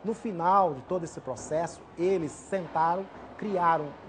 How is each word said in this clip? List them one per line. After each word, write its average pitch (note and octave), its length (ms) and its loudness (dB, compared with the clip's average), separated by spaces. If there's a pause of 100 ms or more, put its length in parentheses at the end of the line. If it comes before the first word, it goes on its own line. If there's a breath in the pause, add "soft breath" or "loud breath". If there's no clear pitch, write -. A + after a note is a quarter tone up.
No G#3+ 120 -2
final F#3 580 4
de C3 100 -6
todo F3+ 220 -2
esse D3+ 160 -10
processo, D3+ 600 -4 (160)
eles E3+ 340 2
sentaram, F3+ 720 0 (320)
criaram E3 560 2 (160)